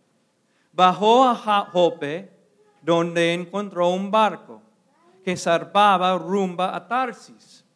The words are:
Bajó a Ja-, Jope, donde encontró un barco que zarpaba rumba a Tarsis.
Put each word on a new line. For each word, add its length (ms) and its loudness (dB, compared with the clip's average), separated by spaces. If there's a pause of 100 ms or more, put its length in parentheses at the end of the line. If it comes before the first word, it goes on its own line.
(720)
Bajó 540 4
a 100 2
Ja-, 340 -2
Jope, 600 -2 (500)
donde 520 0
encontró 560 -4
un 200 -4
barco 520 -2 (600)
que 140 -4
zarpaba 840 2
rumba 560 -4
a 140 -10
Tarsis. 760 -10 (100)